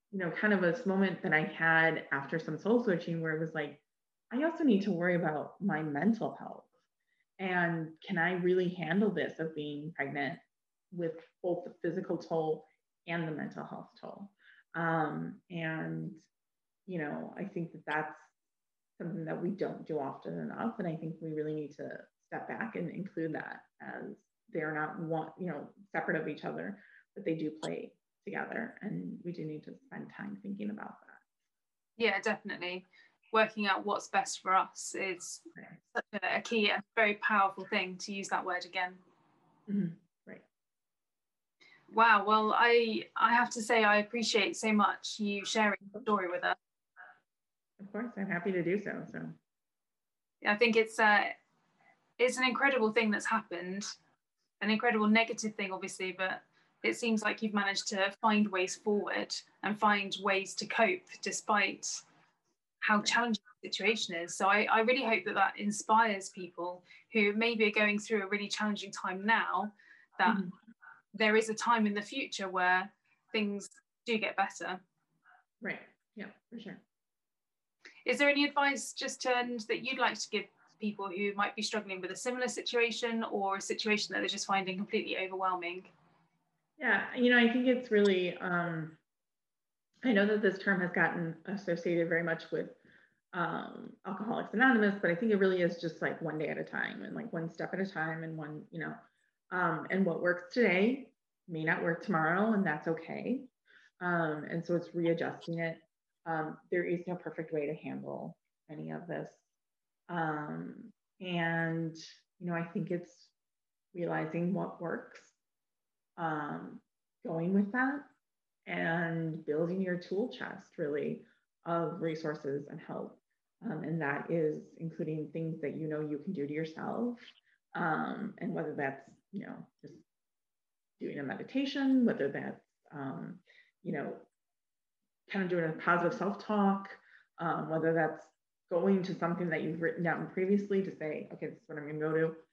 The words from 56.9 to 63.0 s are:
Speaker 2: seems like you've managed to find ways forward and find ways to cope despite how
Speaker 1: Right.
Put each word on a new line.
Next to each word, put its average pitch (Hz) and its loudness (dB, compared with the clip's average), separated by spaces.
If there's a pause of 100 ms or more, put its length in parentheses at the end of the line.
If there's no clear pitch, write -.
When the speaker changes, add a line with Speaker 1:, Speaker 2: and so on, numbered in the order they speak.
Speaker 2:
seems 226 2
like 208 -2
you've 208 -2
managed 196 0
to 196 2 (100)
find 208 4
ways 185 0
forward 202 -2 (280)
and 208 -2
find 202 2
ways 196 0
to 214 -6
cope 190 2 (200)
despite 202 0 (1000)
how 214 6
Speaker 1:
Right. 208 2